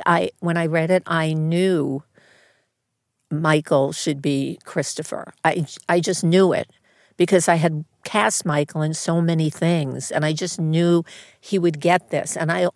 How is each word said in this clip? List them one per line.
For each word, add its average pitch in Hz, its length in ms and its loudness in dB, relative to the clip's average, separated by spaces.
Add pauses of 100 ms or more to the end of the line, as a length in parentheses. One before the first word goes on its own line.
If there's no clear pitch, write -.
I, 175 240 2 (100)
when 170 160 -2
I 165 120 0
read 165 240 0
it, 185 160 4
I 160 260 -2
knew 156 680 0 (1300)
Michael 151 600 2
should 143 300 -4
be 139 420 -2
Christopher. - 720 -8 (100)
I, 160 220 0 (240)
I 175 100 2
just 180 240 -2
knew 180 300 4
it - 160 -4 (480)
because 180 300 4
I 170 80 6
had 160 280 0 (200)
cast 214 420 0
Michael 151 360 0
in 156 120 -2
so 170 280 -2
many 160 280 2
things, 147 640 -2
and 151 140 0
I 156 80 0
just 170 260 -6
knew 170 440 2 (360)
he - 200 -4
would 165 200 0
get 170 300 0
this. - 280 -6
And 165 140 -2
I 180 140 0 (100)